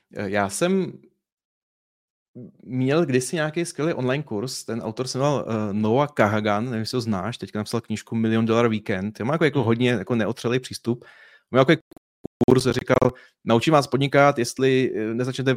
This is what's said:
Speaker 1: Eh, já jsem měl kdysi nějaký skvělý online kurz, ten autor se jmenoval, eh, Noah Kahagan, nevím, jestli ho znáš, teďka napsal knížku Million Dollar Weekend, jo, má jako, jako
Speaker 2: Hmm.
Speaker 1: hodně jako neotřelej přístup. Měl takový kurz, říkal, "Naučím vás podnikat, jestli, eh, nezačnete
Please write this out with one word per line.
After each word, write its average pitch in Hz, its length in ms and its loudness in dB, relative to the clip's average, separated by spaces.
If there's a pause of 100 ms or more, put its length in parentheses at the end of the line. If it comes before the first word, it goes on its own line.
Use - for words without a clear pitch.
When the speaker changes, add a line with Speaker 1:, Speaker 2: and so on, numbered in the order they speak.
(160)
Speaker 1:
Eh, 101 140 -6
já 101 200 0
jsem 180 440 -2 (1700)
měl 131 420 0
kdysi 131 300 0
nějaký 156 300 -2
skvělý 160 280 -4
online 131 300 -2
kurz, 113 420 -8
ten 113 160 -6
autor 123 260 -6
se 131 100 -8
jmenoval, 139 320 0
eh, 107 240 -4
Noah 110 380 0
Kahagan, 107 540 2
nevím, 117 140 -6
jestli 110 160 -6
ho 127 60 0
znáš, 107 360 -4
teďka 101 220 -8
napsal 107 220 -4
knížku - 340 -8
Million 113 300 2
Dollar 113 220 4
Weekend, 104 520 -4
jo, 104 60 -6
má 135 80 -2
jako, 165 120 2
jako 143 140 2
Speaker 2:
Hmm. 113 60 0
Speaker 1:
hodně 117 240 2
jako 120 260 -2
neotřelej 113 440 -2
přístup. - 460 -6 (460)
Měl 131 140 6
takový 160 120 4 (720)
kurz, 123 180 4
říkal, 127 440 2 (340)
"Naučím 117 280 4
vás 139 140 4
podnikat, 139 520 2
jestli, 131 560 0
eh, 110 180 -4
nezačnete 127 440 0